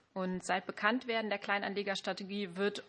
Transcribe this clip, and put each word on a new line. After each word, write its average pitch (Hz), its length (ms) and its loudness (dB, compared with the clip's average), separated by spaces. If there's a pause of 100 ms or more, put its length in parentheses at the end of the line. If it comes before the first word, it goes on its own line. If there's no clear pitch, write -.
(140)
Und 185 300 -2
seit 185 220 0
Bekanntwerden 226 640 2
der 202 80 0
Kleinanlegerstrategie 202 1160 -2
wird 202 340 0